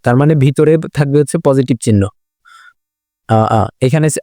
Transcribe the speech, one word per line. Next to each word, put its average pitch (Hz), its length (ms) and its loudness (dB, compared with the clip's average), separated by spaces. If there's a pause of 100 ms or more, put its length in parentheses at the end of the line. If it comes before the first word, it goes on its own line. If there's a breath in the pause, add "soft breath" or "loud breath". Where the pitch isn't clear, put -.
তার 123 140 0
মানে 147 180 2
ভিতরে 147 380 2 (200)
থাকবে 143 260 -2
হচ্ছে 147 260 -2
পজিটিভ 135 400 0
চিহ্ন। 101 180 2 (1300 loud breath)
আ, 110 100 2 (120)
আ, 113 100 0 (200)
এখানে 156 280 0 (140)